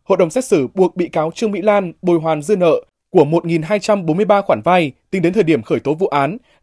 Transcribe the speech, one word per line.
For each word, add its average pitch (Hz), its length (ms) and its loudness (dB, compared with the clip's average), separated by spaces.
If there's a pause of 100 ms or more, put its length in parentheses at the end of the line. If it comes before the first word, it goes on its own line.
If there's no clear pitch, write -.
Hội 196 140 0
đồng 170 120 2
xét 254 140 -4
xử 143 300 0
buộc 185 220 0
bị 180 120 -2
cáo 160 260 -2
Trương 214 180 -4
Mỹ 175 100 -6
Lan 202 300 0 (100)
bồi 175 160 2
hoàn 156 240 -2
dư 202 140 0
nợ 170 280 2 (260)
của 170 140 4
một 160 200 0
nghìn 165 180 0
hai 208 160 -2
trăm 196 280 -2
bốn 156 100 0
mươi 202 100 0
ba 202 140 4
khoản 165 240 0
vay 170 280 0 (180)
tính 190 120 -2
đến 170 100 0
thời 214 100 0
điểm 156 200 0
khởi 123 180 -2
tố 143 140 -2
vụ 180 120 -2
án 143 320 -2 (240)